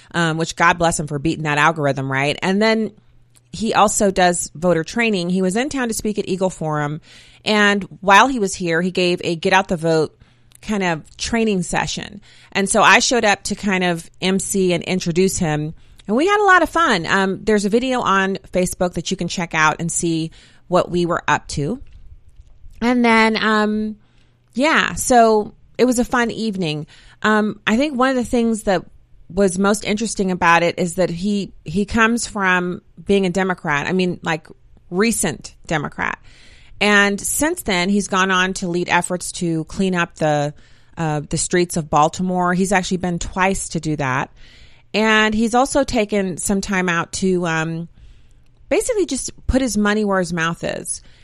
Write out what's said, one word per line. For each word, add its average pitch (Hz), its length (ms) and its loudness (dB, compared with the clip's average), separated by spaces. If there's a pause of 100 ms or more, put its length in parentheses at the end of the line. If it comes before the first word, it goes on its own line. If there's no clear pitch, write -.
(140)
um, 165 240 0
which 165 180 -4
God 175 220 4
bless 165 200 0
him 156 100 -6
for 147 120 -6
beating 156 240 -2
that 147 140 -2
algorithm, 147 520 2
right? 139 320 -2
And 196 200 0
then 220 320 0 (580)
he 190 220 -4
also 202 360 2
does 180 460 0
voter 165 300 0
training. 208 460 -2
He 185 100 0
was 185 160 0
in 254 100 0
town 269 220 -4
to 220 40 -4
speak 208 240 -4
at - 120 -6
Eagle 185 200 -2
Forum. 151 520 -4 (420)
And 208 400 2 (160)
while 202 300 6
he 262 100 -4
was 196 160 -2
here, 170 260 0
he 180 100 -2
gave 180 300 0
a 170 140 -4
Get 175 160 -2
Out 190 160 2
the 190 80 -2
Vote 160 420 0 (440)
kind 208 200 -4
of 170 360 -4
training 220 460 0
session. - 580 -4 (320)
And 196 160 0
so 214 120 4
I 185 180 8
showed 233 260 2
up 196 180 0
to 202 120 -6
kind 190 280 -2
of 170 260 -2 (120)
M 190 180 0
C 185 320 0
and 170 100 -2
introduce 185 560 0
him. 151 360 -2 (340)
And 202 80 -2
we 285 100 2
had 403 140 2
a 427 60 2
lot 370 180 6
of 302 60 0
fun. 262 360 2
Um, 190 380 0
there's 214 220 2
a 208 40 -2
video 247 300 0
on 190 380 0 (160)
Facebook 180 400 0
that - 180 -6
you 185 60 -2
can 175 100 -4
check 170 260 -6
out 156 280 2
and 170 100 -4
see 160 400 -4 (380)
what 175 200 2
we 175 160 0
were 170 220 -2
up - 220 0
to. 165 320 -4 (1000)
And 247 220 2
then, 220 320 6
um, 214 640 0 (560)
yeah, 262 400 0
so 220 600 4 (240)
it - 60 2
was 247 160 2
a 233 60 0
fun 240 260 0
evening. 175 560 -4 (340)
Um, 214 460 0
I 214 80 4
think 277 220 0
one 254 120 4
of 269 60 0
the 247 80 0
things 226 400 0
that 185 220 0 (440)
was 185 300 0
most 202 240 0
interesting 208 480 -2
about 170 320 4
it 170 160 -2
is 175 160 -2
that 180 140 0
he, 190 420 -4 (140)
he 175 180 -2
comes 226 420 0
from 180 560 -2 (220)
being 196 220 2
a 185 40 0
Democrat. 175 560 -2
I - 60 -4
mean, 180 320 -2
like, 165 240 -4 (420)
recent 196 640 -2 (120)
Democrat. - 520 -4 (600)
And 202 400 2
since - 440 -4
then, 180 260 0
he's 202 180 2
gone 190 240 0
on 185 220 2
to 190 160 -6
lead 175 180 -2
efforts 175 460 -2
to 165 320 -4
clean 190 280 -2
up 170 220 -2
the, 147 380 0 (420)
uh, 156 240 -2 (100)
the 160 80 -4
streets 180 380 0
of 151 140 -4
Baltimore. 180 640 2
He's 185 180 0
actually 185 240 0
been 175 240 -4
twice 190 500 -2
to 165 120 -6
do 151 160 -4
that. 135 340 -2 (600)
And 214 400 2
he's 220 200 0
also 269 300 2
taken 202 540 -2
some 196 240 0
time 185 260 -2
out 170 240 -2
to, 180 340 0
um, 165 440 -4 (800)
basically 415 360 0
just - 260 -6 (160)
put 262 140 2
his 233 160 -2
money 208 280 2
where 196 140 2
his 175 120 -2
mouth 165 320 -2
is. - 380 -8 (220)